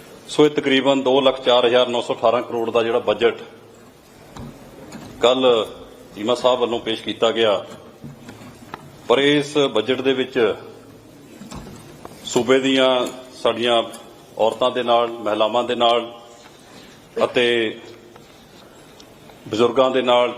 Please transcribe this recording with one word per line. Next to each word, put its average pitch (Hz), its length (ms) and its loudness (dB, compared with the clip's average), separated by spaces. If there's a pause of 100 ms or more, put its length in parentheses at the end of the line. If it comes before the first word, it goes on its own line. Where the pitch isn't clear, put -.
(280)
ਸੋ - 160 4
ਇਹ 151 60 4
ਤਕਰੀਬਨ 135 520 0
ਦੋ 131 180 4
ਲੱਖ 131 240 2
ਚਾਰ 123 220 4
ਹਜ਼ਾਰ 123 220 4
ਨੌ 120 120 -2
ਸੌ 120 140 -6
ਅਠਾਰਾਂ 120 280 0
ਕਰੋੜ 113 280 -6
ਦਾ 117 120 2
ਜਿਹੜਾ 117 240 0
ਬਜਟ 110 360 0 (1800)
ਕੱਲ੍ਹ 120 460 4 (480)
ਚੀਮਾ 107 200 -2
ਸਾਹਿਬ 123 260 2
ਵੱਲੋਂ 117 200 -2
ਪੇਸ਼ 110 220 -6
ਕੀਤਾ 113 300 0
ਗਿਆ, 104 320 0 (1400)
ਪਰ 123 100 4
ਇਸ 143 380 0 (180)
ਬਜਟ 117 260 0
ਦੇ 131 140 0
ਵਿੱਚ 123 400 0 (1700)
ਸੂਬੇ 127 360 0
ਦੀਆਂ 131 280 2 (540)
ਸਾਡੀਆਂ 117 400 0 (560)
ਔਰਤਾਂ 113 320 0
ਦੇ 123 120 -4
ਨਾਲ, 117 260 2
ਮਹਿਲਾਵਾਂ 110 560 -2
ਦੇ 120 100 -4
ਨਾਲ 117 380 0 (1120)
ਅਤੇ 123 200 0 (2000)
ਬਜ਼ੁਰਗਾਂ 120 420 2
ਦੇ 131 120 0
ਨਾਲ, 123 360 2